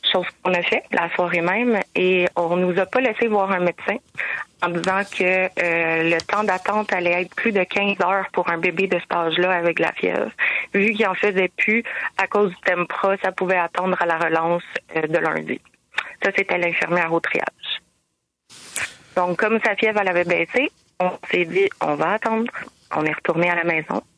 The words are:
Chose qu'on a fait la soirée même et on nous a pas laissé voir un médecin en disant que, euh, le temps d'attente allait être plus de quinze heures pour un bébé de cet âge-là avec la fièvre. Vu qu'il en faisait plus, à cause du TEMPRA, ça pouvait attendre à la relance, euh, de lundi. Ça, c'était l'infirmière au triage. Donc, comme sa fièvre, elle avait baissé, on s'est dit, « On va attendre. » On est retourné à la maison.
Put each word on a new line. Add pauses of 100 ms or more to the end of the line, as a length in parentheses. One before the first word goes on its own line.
(120)
Chose (180)
qu'on
a
fait
la
soirée
même (140)
et (100)
on
nous
a
pas
laissé
voir
un
médecin (640)
en
disant
que,
euh,
le
temps
d'attente
allait
être
plus
de
quinze
heures
pour
un
bébé
de
cet
âge-là
avec
la
fièvre. (420)
Vu
qu'il
en
faisait
plus, (340)
à
cause
du
TEMPRA,
ça
pouvait
attendre
à
la
relance, (340)
euh,
de
lundi. (640)
Ça,
c'était
l'infirmière
au
triage. (1300)
Donc,
comme
sa
fièvre,
elle
avait
baissé, (300)
on (180)
s'est
dit, « (120)
On
va
attendre. » (460)
On
est
retourné
à
la
maison. (160)